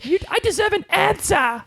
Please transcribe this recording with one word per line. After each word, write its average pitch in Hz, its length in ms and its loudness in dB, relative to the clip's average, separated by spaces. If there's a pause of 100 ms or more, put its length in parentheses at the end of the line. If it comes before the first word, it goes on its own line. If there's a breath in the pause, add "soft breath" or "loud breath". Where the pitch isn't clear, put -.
You, 302 160 0 (100)
I - 120 -2
deserve 427 320 0
an 415 180 -2
answer. - 760 0